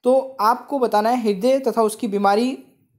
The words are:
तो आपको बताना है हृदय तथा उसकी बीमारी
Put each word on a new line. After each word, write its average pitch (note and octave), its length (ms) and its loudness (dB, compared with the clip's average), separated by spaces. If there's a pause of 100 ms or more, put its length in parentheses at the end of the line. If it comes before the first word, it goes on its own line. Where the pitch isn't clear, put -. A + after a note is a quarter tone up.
तो C4 360 0
आपको B3 380 -2
बताना G#3+ 320 2
है B3 120 0
हृदय A3 360 0
तथा A#3+ 240 0
उसकी G#3+ 260 -2
बीमारी G3+ 500 0 (400)